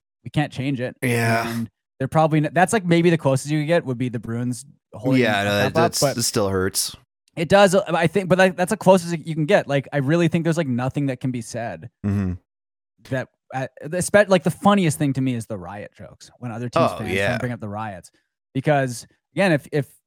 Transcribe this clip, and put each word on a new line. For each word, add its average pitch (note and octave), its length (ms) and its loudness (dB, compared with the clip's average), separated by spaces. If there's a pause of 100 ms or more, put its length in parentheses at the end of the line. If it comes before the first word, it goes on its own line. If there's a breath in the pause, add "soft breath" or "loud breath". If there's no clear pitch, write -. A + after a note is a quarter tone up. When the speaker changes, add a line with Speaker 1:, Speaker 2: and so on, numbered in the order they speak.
(260)
Speaker 1:
we A#2 60 -16
can't D3 200 -2
change C3 300 -4
it." B2 200 -6
Speaker 2:
Yeah. A#2 460 0
Speaker 1:
And A#2 220 -6 (300)
they're C3+ 100 -2
probably D#3 340 2
n-, D#3 80 -2
that's, F3+ 220 2
like, A3+ 100 0
maybe E3+ 260 4
the E3 80 4
closest C#3 340 -2
you D3+ 100 0
could D3 60 -4
get E3+ 180 0
would B2+ 120 -4
be B2 120 -4
the A2+ 100 -6
Bruins A#2 460 -6 (280)
holding C3 280 0
Speaker 2:
Yeah, G#2 220 2
Speaker 1:
the G2+ 60 0
Speaker 2:
no, - 20 0
Speaker 1:
cup G2+ 80 2
Speaker 2:
that, G2+ 80 2
Speaker 1:
up, G#2 60 -4 (180)
Speaker 2:
that's, - 80 -6
Speaker 1:
but C3+ 180 0
Speaker 2:
it A#2 60 -2
still G#2 260 0
hurts. F#2+ 460 -2 (400)
Speaker 1:
it - 140 -4
does, G3 260 8
uh, G3+ 140 4
I E3+ 180 2
think, F#3 220 -2
but, F3+ 100 4
like, F#3+ 160 4
that's F3 160 -2
the A3 60 -2
closest F3 380 4 (120)
you D#3+ 80 -4
can D#3 100 0
get. E3+ 220 2
Like, C#3 260 -2
I D3 40 -4
really D#3 300 2
think E3 180 0
there's, E3 120 0
like, E3+ 100 -2
nothing B2+ 400 -2
that B2+ 120 -4
can C3 120 -4
be A#2+ 100 -6
said G#2+ 480 -10 (160)
Speaker 2:
Mm-hmm. G2 280 -2 (760)
Speaker 1:
that, C3 200 -6 (240)
uh, C3 140 -6 (160)
espe-, F3+ 460 2
like, F#3+ 140 4
the F3 80 0
funniest G3 460 2
thing C#3 160 0
to C3+ 80 -4
me C3 140 -2
is A2+ 100 -8
the A2 120 -10
riot F#2+ 380 -14
jokes - 440 -20
when A#2+ 120 -10
other A#2 180 -8
teams' D3 240 0
Speaker 2:
Oh, F2 40 -10
Speaker 1:
fans C#2+ 120 -8
try F#2 80 -2
Speaker 2:
yeah. G2 160 0
Speaker 1:
to - 60 -4
bring B2 120 -6
up A#2 80 -10
the G#2+ 100 -12
riots. G#2 420 -12 (420)
Because, C3+ 520 -2 (280)
again, F3+ 180 2
if, D3+ 200 0
if, D3 140 -2 (220)